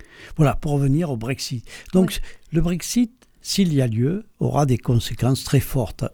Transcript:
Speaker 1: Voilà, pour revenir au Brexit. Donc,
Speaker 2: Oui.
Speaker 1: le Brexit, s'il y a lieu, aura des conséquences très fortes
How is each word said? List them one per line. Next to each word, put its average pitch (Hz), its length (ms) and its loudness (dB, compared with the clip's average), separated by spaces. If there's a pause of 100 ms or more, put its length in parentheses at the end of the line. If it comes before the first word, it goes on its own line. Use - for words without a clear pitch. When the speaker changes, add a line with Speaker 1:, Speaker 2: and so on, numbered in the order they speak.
(360)
Speaker 1:
Voilà, 143 200 4
pour 151 160 -4
revenir 143 380 0
au 127 60 -4
Brexit. 120 480 -8 (280)
Donc, 185 280 2
Speaker 2:
Oui. - 80 -6 (240)
Speaker 1:
le 160 80 2
Brexit, 180 520 0 (280)
s'il 185 320 0
y 139 100 4
a 123 40 2
lieu, 127 400 0 (120)
aura 131 280 2
des 123 120 2
conséquences - 640 0
très 135 160 4
fortes - 540 -4